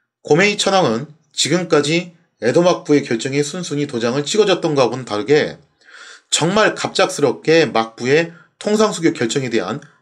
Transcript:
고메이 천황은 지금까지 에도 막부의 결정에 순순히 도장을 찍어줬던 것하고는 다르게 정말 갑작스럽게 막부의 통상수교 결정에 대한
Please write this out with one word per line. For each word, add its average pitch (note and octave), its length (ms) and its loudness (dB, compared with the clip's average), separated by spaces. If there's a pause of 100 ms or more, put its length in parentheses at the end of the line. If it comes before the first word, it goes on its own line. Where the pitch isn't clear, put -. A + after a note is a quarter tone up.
(220)
고메이 G3 340 2
천황은 D#3+ 500 0 (280)
지금까지 E3 840 0 (280)
에도 B2+ 180 4
막부의 D#3+ 420 2
결정에 C3+ 400 -4
순순히 D3 420 -6
도장을 B2 380 -4
찍어줬던 F3+ 500 0
것하고는 B2+ 300 0
다르게 A2+ 540 0 (720)
정말 F#3+ 460 0
갑작스럽게 D#3 920 0
막부의 B2 640 -2 (260)
통상수교 G3+ 540 0
결정에 B2 360 -4
대한 A2 320 -4 (220)